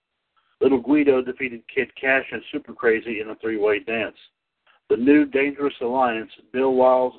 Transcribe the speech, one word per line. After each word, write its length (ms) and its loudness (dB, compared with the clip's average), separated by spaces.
Little 180 4
Guido 420 2
defeated 400 -8
Kid 160 -4
Cash 320 0
and 180 -10
Super 220 -10
Crazy 480 -2
in 100 -10
a 60 -12
three-way 440 -2
dance. 360 -6
The 80 0
New 300 4
Dangerous 560 -2
Alliance, 480 -2
Bill 200 0
Wiles 460 4